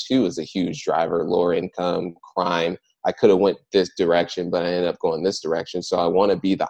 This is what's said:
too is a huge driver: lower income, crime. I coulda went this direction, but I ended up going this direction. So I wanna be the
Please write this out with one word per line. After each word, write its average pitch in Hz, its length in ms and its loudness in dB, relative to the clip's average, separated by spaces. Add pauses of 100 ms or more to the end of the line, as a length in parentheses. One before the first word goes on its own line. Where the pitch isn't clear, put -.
too 127 240 2
is 85 140 -2
a 80 60 -6
huge 87 380 -4
driver: 82 420 0
lower 87 280 2
income, 87 640 -4 (220)
crime. 87 400 0 (280)
I 92 80 0
coulda 101 240 4
went 95 220 2 (140)
this 95 260 2
direction, 87 520 0
but 87 140 -2
I 87 40 -2
ended 90 200 0
up 82 120 -4
going 80 220 -2
this 98 180 -2
direction. 82 420 -4
So 90 160 -2
I 87 80 2
wanna 95 300 2
be 95 180 0
the - 160 -4